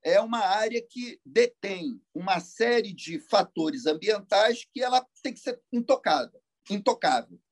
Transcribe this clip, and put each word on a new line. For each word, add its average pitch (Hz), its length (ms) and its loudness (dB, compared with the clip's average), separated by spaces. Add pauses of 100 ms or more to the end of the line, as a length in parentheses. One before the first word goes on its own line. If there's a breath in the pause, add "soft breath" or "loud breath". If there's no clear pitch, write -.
é 180 160 4
uma 226 200 -2
área 220 420 0
que 247 440 -14
detém 175 760 -2 (120)
uma 180 260 -2
série 220 540 -2
de 165 260 -10
fatores 147 680 -2
ambientais 208 880 0
que - 80 -6
ela 254 240 0 (160)
tem 262 120 -6
que - 60 -18
ser 247 220 -8 (100)
intocada, 175 600 0 (380)
intocável. 202 720 -2 (120)